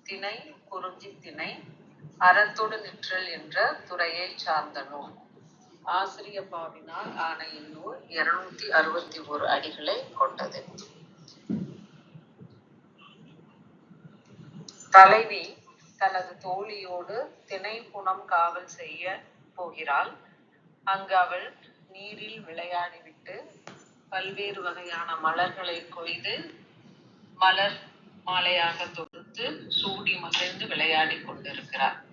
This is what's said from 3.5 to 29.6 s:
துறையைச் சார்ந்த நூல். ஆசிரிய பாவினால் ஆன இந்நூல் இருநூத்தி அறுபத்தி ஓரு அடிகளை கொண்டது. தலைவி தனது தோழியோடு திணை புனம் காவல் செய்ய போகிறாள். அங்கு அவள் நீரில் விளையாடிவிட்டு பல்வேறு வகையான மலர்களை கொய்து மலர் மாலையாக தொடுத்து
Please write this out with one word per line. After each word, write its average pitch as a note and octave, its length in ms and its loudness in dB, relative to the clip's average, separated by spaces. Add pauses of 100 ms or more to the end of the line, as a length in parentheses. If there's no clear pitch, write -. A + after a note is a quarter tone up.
துறையைச் F3 500 -4
சார்ந்த D3+ 460 -2
நூல். C#3+ 300 -12 (720)
ஆசிரிய G3 580 -2
பாவினால் E3 760 -10
ஆன E3 300 -4
இந்நூல் D#3 640 -14
இருநூத்தி E3+ 600 -2
அறுபத்தி D#3+ 500 2
ஓரு D3 260 -6
அடிகளை D3+ 680 -2
கொண்டது. - 520 -2 (4000)
தலைவி G3 680 10 (400)
தனது F#3+ 400 0
தோழியோடு F#3+ 1080 -8
திணை G#3 360 -8
புனம் F#3+ 440 -4
காவல் F3 420 2
செய்ய F3 560 -8 (320)
போகிறாள். D#3 560 -2 (720)
அங்கு F#3+ 340 2
அவள் F3+ 380 2 (360)
நீரில் G#3 500 -14
விளையாடிவிட்டு F3 960 -6 (720)
பல்வேறு F#3+ 520 -6
வகையான F3 540 -6
மலர்களை E3+ 720 0
கொய்து E3+ 460 -6 (1000)
மலர் G3 420 4 (480)
மாலையாக F3+ 680 0
தொடுத்து F3 800 -10